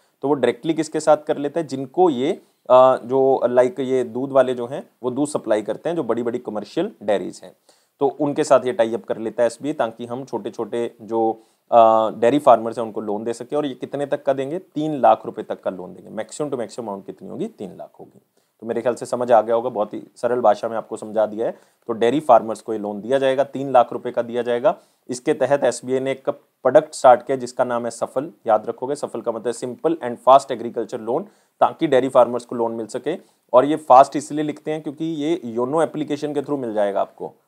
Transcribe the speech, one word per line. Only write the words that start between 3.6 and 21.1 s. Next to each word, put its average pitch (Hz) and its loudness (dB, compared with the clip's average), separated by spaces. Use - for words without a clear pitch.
ये 131 0
दूध 123 -6
वाले 131 4
जो 120 -6
हैं 151 -12
वो 127 -2
दूध 143 -2
सप्लाई 110 -2
करते 107 -6
हैं, 175 -4
जो 160 -4
बड़ी-बड़ी 117 -2
कमर्शियल 113 -6
डेयरीज 98 -2
हैं, 92 -20
तो 143 2
उनके 143 -2
साथ 131 4
ये 123 -2
टाई 113 0
अप 104 -6
कर 113 -6
लेता 113 -2
है 117 4
एसबीआई, 139 -6
ताकि 120 -6
हम 123 -10
छोटे-छोटे 117 -6
जो, 113 -2
अ, 110 6
डेयरी 117 2
फार्मर्स 117 4
हैं 113 -4
उनको 110 -8
लोन 107 -6
दे 117 -4
सके। 123 -10
और 151 -2
ये 131 -6
कितने 139 -8
तक 139 -6
का 139 0
देंगे? 139 -6
तीन 151 -6
लाख - 4
रुपए 110 -8
तक - -10
का 104 -6
लोन 92 -12
देंगे। 98 -12
Maximum 147 -8
to 131 -6
maximum 113 -10
amount 98 -10
कितनी 95 -16
होगी? 135 -8
तीन 90 -14
लाख 76 -16
होगी। - -20
तो 110 -14
मेरे 117 -4
ख्याल 117 -2
से 131 -12
समझ 123 -2
आ 110 6
गया 113 0
होगा, 120 -2
बहुत 104 -4
ही - -12
सरल 123 -2
भाषा 107 2
में 113 -6
आपको 107 -10
समझा 107 -2